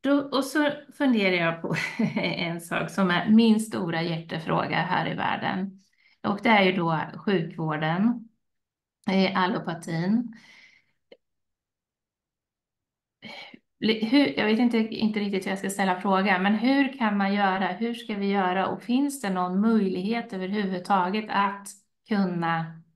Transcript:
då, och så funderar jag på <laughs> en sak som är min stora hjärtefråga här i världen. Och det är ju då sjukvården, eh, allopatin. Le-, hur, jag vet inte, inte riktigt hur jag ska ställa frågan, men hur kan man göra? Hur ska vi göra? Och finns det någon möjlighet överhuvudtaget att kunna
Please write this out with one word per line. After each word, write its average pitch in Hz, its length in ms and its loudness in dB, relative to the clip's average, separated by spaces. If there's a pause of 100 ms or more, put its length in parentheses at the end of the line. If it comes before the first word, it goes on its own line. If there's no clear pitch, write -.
då, 269 100 2 (100)
och 277 240 -2
så 294 240 0 (240)
funderar 220 420 4
jag 165 260 0
på 175 140 -2 (100)
<laughs> - 180 -2 (180)
en 175 400 -4
sak 170 280 -4
som 190 220 2
är 175 180 0
min 220 300 8
stora 175 420 -4
hjärtefråga 165 760 -4
här 165 340 -2
i 160 40 -6
världen. - 640 -4 (480)
Och 208 160 -2
det 240 60 2
är 214 140 6
ju 185 80 4
då 165 280 0 (260)
sjukvården, 170 1040 -2 (840)
eh, 190 320 2
allopatin. 180 920 -2 (3500)
Le-, 220 260 0
hur, 269 340 4
jag 214 60 0
vet 220 140 2
inte, 233 180 4
inte 214 420 0
riktigt 202 260 -2
hur - 60 -4
jag 190 80 -4
ska 190 100 -4
ställa 196 320 0
frågan, 190 420 2
men 208 120 4
hur 269 420 2
kan 208 200 0
man 196 160 0
göra? 196 340 0
Hur 220 260 -4
ska 226 220 -8
vi 202 160 -2
göra? 185 360 0
Och 190 160 -6
finns 277 380 0
det 202 80 -4
någon 185 320 0
möjlighet 214 720 0
överhuvudtaget 190 960 -2
att 202 380 -2 (400)
kunna 170 720 -2 (140)